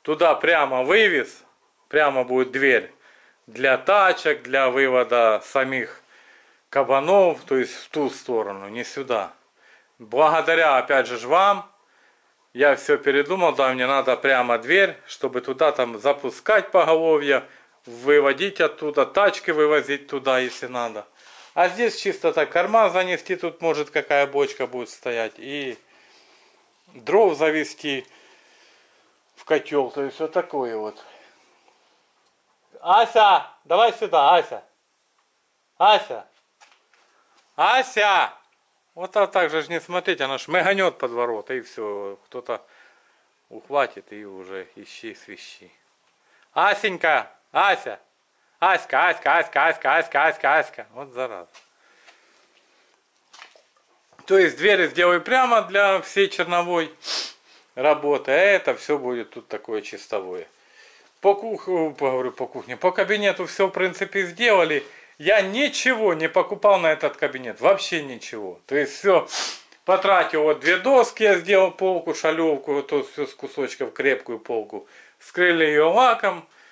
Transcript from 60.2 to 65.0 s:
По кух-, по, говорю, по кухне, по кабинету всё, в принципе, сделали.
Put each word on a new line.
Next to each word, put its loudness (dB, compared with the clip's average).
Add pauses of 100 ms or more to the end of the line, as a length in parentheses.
По 4
кух-, -4
по, -2
говорю, -2
по -10
кухне, -14
по 0
кабинету -2
всё, 0
в -6
принципе, -4
сделали. 0 (320)